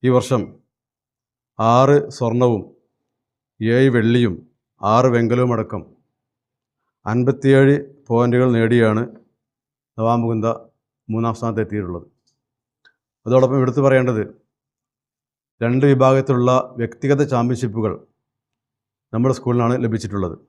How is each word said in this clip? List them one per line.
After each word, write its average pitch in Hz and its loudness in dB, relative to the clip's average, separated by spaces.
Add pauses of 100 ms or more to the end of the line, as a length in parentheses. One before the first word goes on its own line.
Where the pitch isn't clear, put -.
ഈ - 2
വർഷം 123 0 (1160)
ആറ് 123 4 (220)
സ്വർണവും 120 0 (1000)
ഏഴ് 120 2
വെള്ളിയും 117 2 (460)
ആറ് 113 2
വെങ്കലവും 120 0
അടക്കം 107 -8 (1300)
അൻപത്തിയേഴ് 135 4 (340)
പോയിന്റുകൾ 123 2
നേടിയാണ് 113 2 (960)
നവാമുകുന്ദ 113 -2 (680)
മൂന്നാം 113 -4
സ്ഥാനത്ത് 113 -6
എത്തിയിട്ടുള്ളത്. 90 -8 (1200)
അതോടൊപ്പം 127 2
എടുത്തു 127 -2
പറയേണ്ടത്, 127 2 (1400)
രണ്ട് 127 0
വിഭാഗത്തിലുള്ള 131 2 (280)
വ്യക്തിഗത 135 -2 (100)
ചാമ്പ്യൻഷിപ്പുകൾ 120 -4 (1200)
നമ്മുടെ 123 0
സ്കൂളിനാണ് 120 0
ലഭിച്ചിട്ടുള്ളത്. 101 -6 (120)